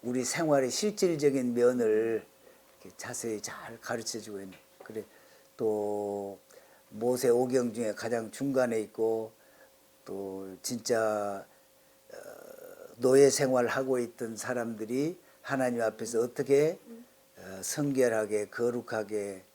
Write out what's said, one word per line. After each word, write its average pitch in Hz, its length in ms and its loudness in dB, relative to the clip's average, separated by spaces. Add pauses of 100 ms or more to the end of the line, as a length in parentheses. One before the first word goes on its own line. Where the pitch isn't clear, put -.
우리 123 220 -2
생활의 139 460 2
실질적인 147 800 2
면을 113 720 4 (560)
이렇게 95 160 -20
자세히 113 460 -8
잘 - 380 -12
가르쳐주고 110 600 -8
있는, 95 160 -14 (260)
그래 110 220 -10 (540)
또 104 800 -2 (500)
모세 123 400 0
오경 123 460 4
중에 113 180 -2
가장 113 380 -4
중간에 127 500 0
있고 113 520 -2 (760)
또 95 560 -8
진짜, 107 800 -2 (680)
어, - 40 -18 (800)
노예 131 320 8
생활하고 131 680 2
있던 117 380 -6
사람들이 120 800 -4 (240)
하나님 127 400 -2
앞에서 113 380 -2
어떻게, 139 580 2 (580)
어, 95 260 -14
성결하게 110 840 0
거룩하게 107 960 -4 (100)